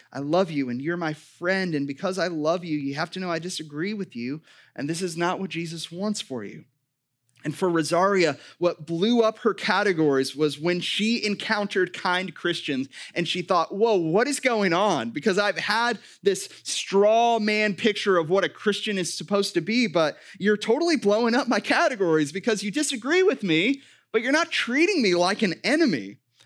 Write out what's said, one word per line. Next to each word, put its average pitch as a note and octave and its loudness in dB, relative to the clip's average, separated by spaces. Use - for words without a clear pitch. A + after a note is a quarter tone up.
"I C3 -10
love D#3+ 0
you C#3 -2
and B2 -6
you're E3 -4
my D#3+ -4
friend, F3+ -4
and C#3+ -2
because F3 -6
I F3+ 0
love E3+ -2
you, D#3+ -4
you C#3 -4
have E3+ -6
to F#3+ -8
know F#3 -6
I E3 -2
disagree E3 -8
with G3+ -10
you, B2 -6
and C#3 -4
this E3+ -4
is E3+ -4
not E3+ 0
what F#3+ -8
Jesus E3 -8
wants G3+ -4
for B2 -8
you." G2+ -14
And D3+ -6
for F#3+ 0
Rosaria, E3+ 2
what E3 -2
blew G#3 2
up A3 2
her G#3 2
categories D#3+ 2
was C#3+ 0
when F3 0
she A3 -2
encountered G3+ -2
kind F3+ -2
Christians C#3+ -4
and E3+ -2
she F3+ -4
thought, F3 0
"Whoa, G#3+ 2
what F3 2
is D4 -4
going G#3 2
on? E3 2
Because F3 0
I've G3+ 0
had A#3 -2
this F#3+ 0
straw A3+ 2
man G#3+ 0
picture G3+ 2
of D#3+ 0
what F#3+ 4
a D#3+ 0
Christian G3+ -2
is F3+ -2
supposed G3+ -2
to F3 0
be, A3+ 0
but D#3+ 0
you're G#3 2
totally D4 0
blowing A3 2
up C4 0
my A3+ 2
categories G3 2
because G3 -2
you G3+ -4
disagree C#4+ 0
with F#4 2
me, F#3+ 2
but A3+ 2
you're B3 0
not E4 2
treating D#4 2
me F#3 4
like F3 2
an E3+ -2
enemy. F3+ 0